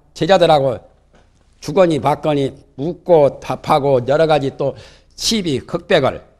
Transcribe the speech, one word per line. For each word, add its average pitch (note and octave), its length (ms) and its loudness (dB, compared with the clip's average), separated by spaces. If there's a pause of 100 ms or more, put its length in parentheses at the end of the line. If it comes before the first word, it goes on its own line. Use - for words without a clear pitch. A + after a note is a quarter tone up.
(140)
제자들하고 D#3 640 2 (840)
주거니 D#3+ 400 0
받거니 C#3+ 540 -2 (220)
묻고 D3+ 640 0
답하고 C3+ 680 -2
여러 D#3 180 2
가지 C#3+ 300 -2
또 C#3 180 -6 (400)
시비, G3+ 440 -4
흑백을 D#3 680 -2 (160)